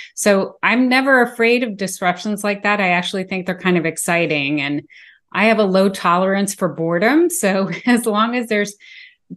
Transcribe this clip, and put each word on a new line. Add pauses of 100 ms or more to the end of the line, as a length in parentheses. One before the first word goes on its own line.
(140)
So
I'm
never
afraid
of
disruptions
like
that.
I
actually
think
they're
kind
of
exciting,
and (500)
I
have
a
low
tolerance
for
boredom.
So
<laughs>
as
long
as
there's (600)